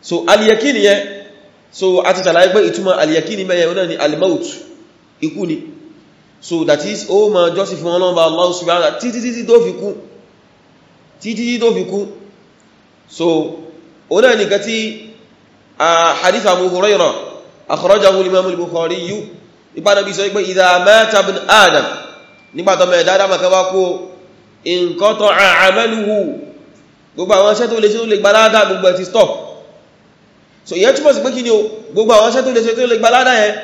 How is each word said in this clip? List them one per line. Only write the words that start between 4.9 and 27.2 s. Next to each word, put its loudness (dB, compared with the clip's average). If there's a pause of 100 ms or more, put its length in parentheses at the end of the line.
ikú -6
ni. -4 (840)
So, -4
that 0
is, -10
ó 2
máa 2
jọ́sìn -4
fún -6
Ọlọ́run 0
Ọba 0
Allah 0
subhanahu -2
wa 0
ta'ala -10
títí, -8
títí -8
tó 4
fi -6
kú. -10 (1300)
Títí, -8
títí -4
tó 2
fi -4
kú. -6 (1000)
So, -8 (840)
ó 0
náà 4
nìkan -2
tí, -6 (840)
ah, 2
hadith 0
Abu 2
Hurairah, 0 (540)
akhrajahu 2
al-Imam 0
al-Bukhari -4
yìí, -10 (540)
nípa 2
Nabi -2
sọ -4 (120)
pé, -2
"Idha 2
mata 4
ibn -2 (100)
Adam," 4 (680)
nígbà 0
tó 4
mẹ́ 2
Adam 2
kan 0
bá 4 (100)
kú, -2 (680)
"inqata'a 2
'amaluhu." -2 (760)
Gbogbo 0